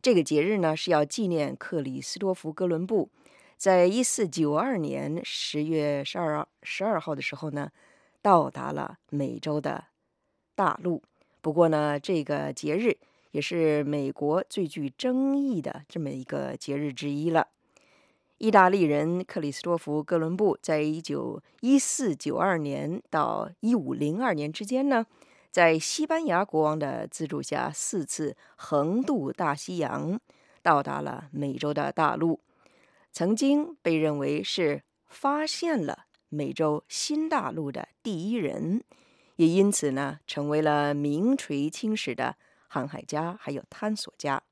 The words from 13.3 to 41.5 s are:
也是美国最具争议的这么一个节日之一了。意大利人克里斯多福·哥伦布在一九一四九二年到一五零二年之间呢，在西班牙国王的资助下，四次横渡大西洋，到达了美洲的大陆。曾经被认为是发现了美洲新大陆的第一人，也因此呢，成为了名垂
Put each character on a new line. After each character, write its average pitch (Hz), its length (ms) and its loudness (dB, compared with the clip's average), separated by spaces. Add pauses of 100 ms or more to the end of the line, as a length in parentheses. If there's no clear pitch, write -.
也 147 100 -4
是 156 440 2
美 143 280 -2
国 151 360 -2
最 180 200 -4
具 143 220 -6
争 262 460 0
议 269 240 0
的 143 280 -8
这 - 100 -8
么 143 120 -4
一 135 120 -8
个 135 340 -6
节 139 200 -6
日 147 160 -2
之 143 180 -6
一 147 200 -2
了。 160 180 2 (880)
意 220 120 2
大 190 180 10
利 190 140 4
人 160 420 2
克 - 140 -8
里 143 140 -4
斯 - 100 -6
多 170 160 2
福· 151 240 -2
哥 165 160 0
伦 160 180 0
布 202 240 4
在 156 200 0
一 151 200 0
九 143 400 -6 (200)
一 269 180 6
四 233 380 0
九 - 220 -4
二 185 200 2
年 147 500 -4
到 123 400 0 (120)
一 226 120 2
五 147 220 0
零 156 260 -2
二 240 140 0
年 147 180 -4
之 202 140 -10
间 254 220 0
呢， 233 180 2 (460)
在 - 260 6
西 - 260 -2
班 320 220 -2
牙 185 180 2
国 156 160 0
王 156 160 2
的 131 300 -4
资 - 180 -8
助 143 160 -6
下， 139 320 -4
四 165 320 -4
次 143 320 -6 (200)
横 160 440 0
渡 220 300 -2
大 151 240 -2
西 180 220 -8
洋， 151 420 -2 (420)
到 143 220 4
达 143 180 -4
了 139 300 -8
美 143 240 -6
洲 147 180 -4
的 143 200 -2
大 151 240 2
陆。 165 240 0 (720)
曾 196 240 0
经 285 440 2
被 160 160 0
认 151 220 2
为 143 240 -2
是 147 400 0 (240)
发 294 400 -2
现 311 400 -2
了 - 200 -8 (220)
美 147 240 -4
洲 151 360 0
新 311 400 -2
大 294 240 -2
陆 151 180 -6
的 - 160 -8 (160)
第 185 260 -4
一 233 60 -2
人， 185 480 -2 (540)
也 165 100 6
因 196 240 6
此 147 220 0
呢， 139 340 -4
成 147 220 -4
为 151 120 2
了 147 320 4
名 147 440 2
垂 147 340 -2